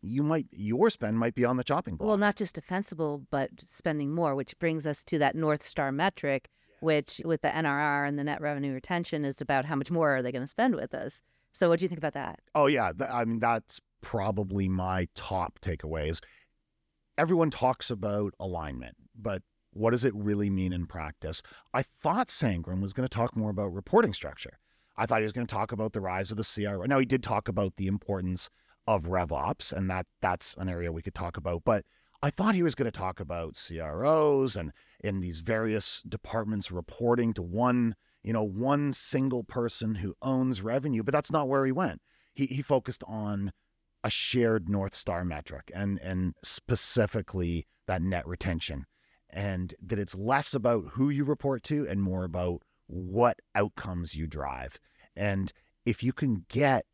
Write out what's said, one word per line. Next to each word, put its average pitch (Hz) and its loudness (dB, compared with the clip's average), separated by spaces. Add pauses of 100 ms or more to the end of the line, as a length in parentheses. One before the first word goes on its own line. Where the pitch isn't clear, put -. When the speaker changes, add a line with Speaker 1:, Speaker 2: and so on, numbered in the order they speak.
Speaker 1:
you 120 -2
might, 156 2
your 117 2
spend 110 -2
might 117 2
be 120 2
on 123 4
the 123 -2
chopping 143 -2
block. 208 -2
Speaker 2:
Well, 214 4
not 208 2
just - -4
defensible, 156 -4
but 139 0 (100)
spending 147 -4
more, 160 2
which 135 -6
brings 160 0
us 147 -4
to 165 0
that 143 4
North 151 2
Star 139 -2
metric, 143 0 (340)
Speaker 1:
Yes. - -
Speaker 2:
which 151 2
with 160 2
the 147 2
N 160 2
R 143 2
R 143 2
and 143 0
the 143 -2
net 147 -2
revenue 143 -2
retention 160 -2
is 139 -4
about 135 2
how 156 -2
much 139 -2
more 160 4
are 131 0
they 123 -2
gonna 131 -4
spend 233 2
with - -6
us. - -8 (300)
So - 2
what 170 6
do 185 0
you 170 0
think 160 -6
about 147 -2
that? 110 -8 (160)
Speaker 1:
Oh, 147 8
yeah. 117 4
Th-, 120 -2
I 120 0
mean, 113 0
that's 117 0 (200)
probably 98 0
my 92 0
top - -4
takeaway 78 -2
is 82 -2 (960)
everyone 165 4
talks - 0
about 101 0
alignment, 76 -6 (200)
but 104 -4 (300)
what 110 2
does 123 2
it 117 4
really 104 2
mean 92 2
in 87 -2
practice? 78 -6 (320)
I 131 2
thought 196 0
Sangram 92 0
was 98 -4
gonna 131 -2
talk 120 -2
more 107 0
about 98 -2
reporting 139 4
structure. - -12 (360)
I 113 0
thought 113 4
he 110 2
was 107 -2
gonna 120 -2
talk 110 -2
about 110 -2
the 104 -2
rise 95 -2
of 107 -4
the 110 0
C 104 -2
R 101 -2
O. - -2
Now, 135 4
he 131 6
did 123 2
talk 107 0
about 98 0
the 95 0
importance 92 -2 (360)
of 98 2
RevOps, 85 -2
and 95 0
that, 92 -2 (160)
that's 92 0
an 95 -4
area 87 -4
we 82 -6
could - -10
talk 87 -6
about. 87 -4
But 107 4 (360)
I 143 2
thought 208 2
he 180 4
was 156 2
gonna 117 0
talk 92 -6
about 85 -6
C 82 -6
R 80 -4
Os 143 4
and, 87 -4 (320)
and 98 0
these 85 -4
various 110 -2
departments 107 -4
reporting 117 2
to 95 -4
one, 117 2 (280)
you 110 -2
know, 110 2
one 131 0
single 131 0
person 113 -2
who 92 -4
owns 131 0
revenue, 123 0
but 107 0
that's 147 0
not 147 2
where 135 4
he 131 2
went. 123 -2 (320)
He, 139 0
he 131 -4
focused 127 0
on 104 -2 (520)
a 117 0
shared 113 2
North 101 0
Star 90 -2
metric 76 -8
and, 98 -2
and 90 -2
specifically 95 0 (220)
that 92 0
net 90 -2
retention, 82 -4 (440)
and 92 -4
that 90 -4
it's 101 -4
less 117 0
about 117 2
who 135 2
you 143 0
report 139 0
to 147 -2
and 98 0
more 92 0
about 90 -2 (260)
what 95 4 (160)
outcomes 90 -2
you 78 -4
drive. 69 -8 (380)
And 98 0 (340)
if 117 0
you 127 2
can 117 0
get 135 2